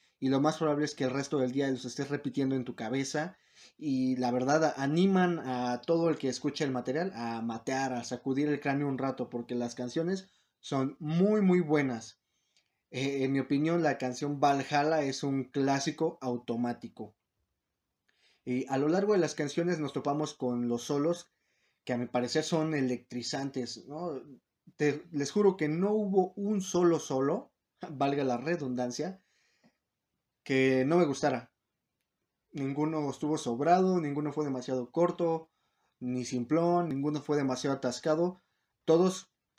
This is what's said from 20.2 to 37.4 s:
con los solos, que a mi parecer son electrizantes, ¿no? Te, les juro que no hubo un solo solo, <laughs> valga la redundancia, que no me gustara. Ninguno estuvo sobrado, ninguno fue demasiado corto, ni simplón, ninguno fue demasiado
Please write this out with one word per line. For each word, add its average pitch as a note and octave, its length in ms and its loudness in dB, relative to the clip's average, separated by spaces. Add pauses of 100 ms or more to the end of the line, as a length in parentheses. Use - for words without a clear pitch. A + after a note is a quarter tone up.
con A#2+ 360 -2
los A#2+ 160 -2
solos, D3 460 -2 (540)
que - 80 -4
a A#2+ 60 0
mi B2 80 -2
parecer B2 380 0
son D#3+ 280 0
electrizantes, B2+ 1160 -4
¿no? D3+ 340 -8 (540)
Te, D3 360 0
les C#3+ 180 -2
juro G3 280 4
que D#3 100 0
no F3+ 240 0
hubo G3 440 2
un G3+ 260 -2
solo F3 360 4
solo, C#3 540 -2 (280)
<laughs> - 120 -12
valga C#3 320 0
la B2 140 0
redundancia, C3+ 840 -4 (1200)
que C3 440 4
no D#3+ 100 4
me F3 80 6
gustara. C3 480 0 (1000)
Ninguno D3 600 -2
estuvo D3 260 -2
sobrado, E3+ 640 4
ninguno D3 320 -2
fue D3+ 120 -2
demasiado C3 460 -4
corto, E3 600 0 (500)
ni B2+ 240 -4
simplón, E3 640 2
ninguno D3 320 -2
fue D3 160 -2
demasiado C3+ 400 0